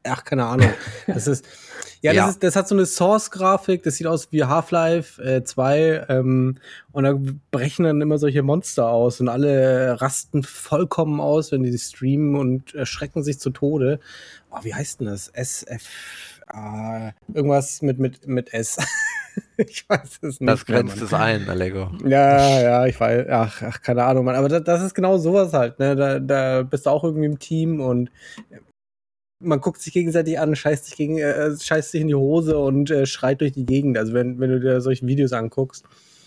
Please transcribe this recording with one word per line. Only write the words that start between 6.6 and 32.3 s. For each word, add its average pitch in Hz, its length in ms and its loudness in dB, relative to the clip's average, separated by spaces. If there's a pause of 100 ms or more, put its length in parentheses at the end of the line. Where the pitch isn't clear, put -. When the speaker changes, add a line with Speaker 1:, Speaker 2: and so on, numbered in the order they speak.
Speaker 1:
und 139 120 0
da 139 140 2 (320)
brechen 143 340 -2
dann 151 160 2
immer 151 160 2
solche 143 260 2
Monster 143 460 0
aus 117 320 2
und 127 80 2
alle 131 720 2
rasten 135 420 -2
vollkommen 151 800 -2
aus, 151 320 0
wenn 135 100 0
die 123 160 -2
streamen 143 580 -2
und 131 380 -2
erschrecken 147 480 -6
sich 139 180 -4
zu 135 100 -4
Tode. 143 500 0 (500)
Oh, - 120 -14
wie 107 120 -8
heißt 135 260 -8
denn 113 80 -6
das? 101 200 -10
S - 380 -8
F, - 760 -16 (120)
äh, 107 600 -10 (220)
irgendwas 139 480 0
mit, 135 160 0
mit, 131 280 -4
mit 123 280 -4
S. 113 240 -4
<laughs> - 80 -4 (720)
Ich - 320 -4
weiß - 340 -2
es 139 160 -8
nicht 127 100 0
Speaker 2:
Das 107 200 0
Speaker 1:
mehr, 113 140 0
Speaker 2:
grenzt 101 140 -8
Speaker 1:
Mann. 113 100 -8
Speaker 2:
es 101 60 -6
ein, 104 360 0
Allego. 95 420 -4 (140)
Speaker 1:
Ja, 139 560 6
ja, 120 260 4
ich 123 140 -2
weiß. 117 280 2
Ach, 113 340 0
ach, 113 200 -10
keine 120 220 0
Ahnung, 131 200 4
Mann. 127 120 0
Aber 139 120 2
da, 160 120 2
das 170 200 2
ist 190 140 -4
genau 190 240 4
sowas 175 340 2
halt, 127 280 0
ne? 139 160 2
Da, 135 240 0
da 131 420 0
bist 135 240 -6
du 139 40 4
auch 147 120 2
irgendwie 156 240 0
im 147 140 -4
Team 160 400 -2
und 123 320 -2 (1300)
man 156 180 0
guckt - 200 -4
sich - 120 -12
gegenseitig 165 460 0
an, 151 160 0
scheißt 147 300 -2
sich - 120 -18
gegen, 156 220 -2
äh, 147 400 0
scheißt 156 320 -2
sich 160 120 -2
in 156 60 0
die 147 60 2
Hose 151 440 2